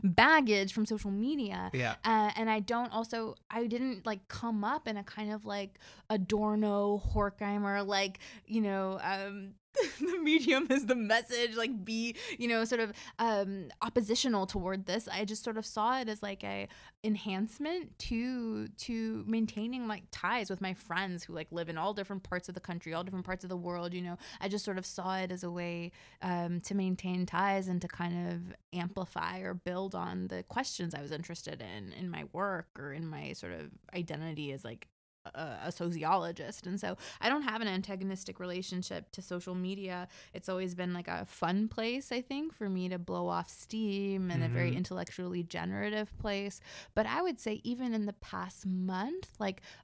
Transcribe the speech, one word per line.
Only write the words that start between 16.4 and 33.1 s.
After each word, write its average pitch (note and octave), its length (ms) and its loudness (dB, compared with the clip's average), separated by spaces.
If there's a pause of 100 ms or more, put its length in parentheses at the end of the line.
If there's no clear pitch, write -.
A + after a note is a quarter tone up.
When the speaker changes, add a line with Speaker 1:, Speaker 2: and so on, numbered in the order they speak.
Speaker 1:
a G3+ 240 -4 (380)
enhancement A3 920 0
to, A3+ 680 -2
to A3 580 -4
maintaining, A3+ 640 0
like, G#3+ 240 -4
ties A#3 380 0
with F#3 100 -2
my F#3 140 -2
friends F3+ 500 -2
who, - 80 -12
like, D#3+ 200 -4
live E3 180 -2
in E3 80 -4
all F#3 160 2
different G3 300 -4
parts F3+ 260 -4
of G#3+ 60 -8
the F#3 40 -10
country, E3+ 340 -6
all E3+ 120 0
different F#3 200 -4
parts F#3 200 -4
of F3+ 40 -6
the F#3 60 -2
world, F3 380 -2
you F3+ 80 -2
know. F3 160 -4 (240)
I G3 80 0
just G3+ 160 0
sort F#3+ 120 0
of F3+ 80 -2
saw F#3+ 340 -2
it F#3 120 -2
as F3+ 120 -6
a F3 60 -2
way, F3 440 -4 (280)
um, F3 400 0
to - 140 -2
maintain F#3 500 2
ties F#3+ 440 4
and F3+ 120 2
to F3 60 -2
kind F3 420 -2
of E3+ 120 -2 (360)
amplify F3+ 640 -4
or F#3 140 -4
build F#3 420 -4
on F3+ 320 -4
the F#3 160 -6
questions F3+ 500 -4
I C#3+ 80 -6
was C#3+ 120 -10
interested E3 480 -8
in, G#2+ 320 -10
in F3+ 160 -8
my D#3+ 240 -8
work F#3 340 -2 (100)
or C#3+ 140 -8
in D#3+ 160 -6
my D3+ 240 -8